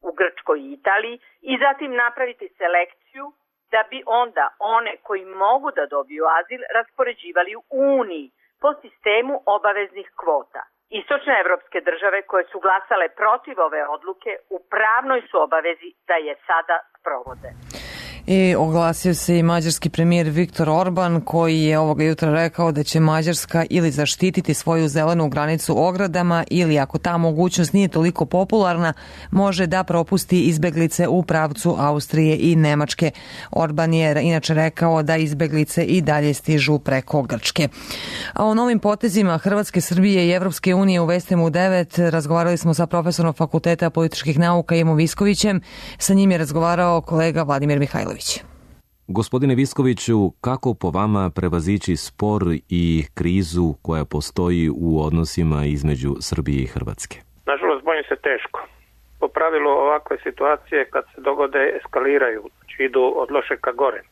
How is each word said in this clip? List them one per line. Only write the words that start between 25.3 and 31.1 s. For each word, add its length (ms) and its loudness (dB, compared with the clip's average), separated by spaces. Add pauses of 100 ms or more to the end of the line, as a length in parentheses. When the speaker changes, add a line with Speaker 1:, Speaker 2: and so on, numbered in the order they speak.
Speaker 2:
granicu 580 0
ogradama 640 0
ili, 300 2
ako 180 -2
ta 200 -2
mogućnost 560 0
nije 140 4
toliko 380 0
popularna, 680 0 (380)
može 360 2
da 160 0
propusti 580 0
izbeglice 640 2
u 160 2